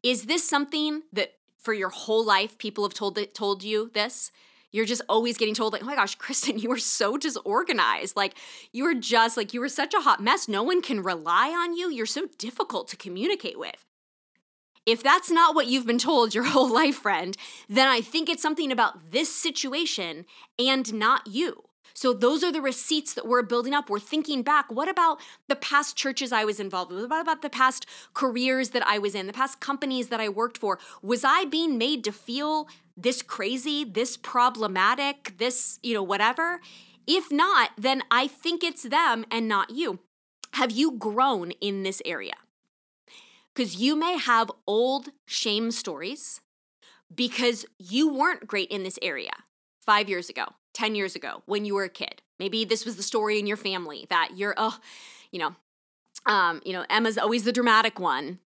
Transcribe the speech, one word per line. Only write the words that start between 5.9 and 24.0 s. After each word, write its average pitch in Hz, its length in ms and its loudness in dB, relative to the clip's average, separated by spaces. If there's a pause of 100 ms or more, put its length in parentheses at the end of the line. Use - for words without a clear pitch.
gosh, 202 200 0
Kristen, 262 440 -4
you 226 140 -2
are 269 60 -2
so 220 400 0
disorganized. 220 960 0
Like, 196 180 0 (380)
you 262 140 -2
are 330 80 2
just, 233 420 2
like, 214 160 -4
you 240 100 -6
are 277 60 -4
such - 240 -2
a 415 80 4
hot 226 220 4
mess. 269 260 2
No 208 140 0
one 359 180 2
can 214 220 -4
rely 175 480 2
on 339 260 -2
you. 349 140 -4
You're 226 160 -4
so - 200 -4 (120)
difficult - 500 -6
to - 80 -10
communicate 202 600 -6
with." - 260 -12 (1040)
If 233 160 4
that's 330 280 4
not 330 240 6
what 294 120 6
you've 247 200 2
been 233 120 2
told 240 360 4
your 240 100 0
<laughs> 277 80 2
whole 262 200 6
life, 285 240 4
friend, 185 400 -2 (320)
then 262 180 6
I 247 140 4
think 320 300 -2
it's 320 120 -2
something 302 300 0
about 175 380 0
this 285 200 0
situation 254 960 -4 (340)
and 247 360 2
not 220 320 2
you. 254 380 -4 (300)
So 247 200 2
those 254 280 4
are 359 80 2
the 294 120 -2
receipts 285 520 -2
that - 120 -8
we're 247 160 2
building 240 320 0
up. 285 160 -2
We're 208 100 -2